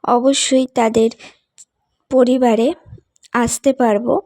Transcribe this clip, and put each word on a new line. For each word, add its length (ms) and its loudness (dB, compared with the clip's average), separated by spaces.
অবশ্যই 640 0
তাদের 360 0
পরিবারে 560 2
আসতে 400 -2
পারবো। 400 0